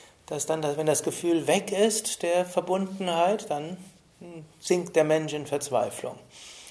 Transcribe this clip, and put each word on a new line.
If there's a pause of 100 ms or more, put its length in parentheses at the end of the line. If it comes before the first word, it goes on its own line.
(260)
dass
dann,
dass,
wenn
das
Gefühl
weg
ist
der
Verbundenheit,
dann, (420)
hm, (160)
sinkt
der
Mensch
in
Verzweiflung. (540)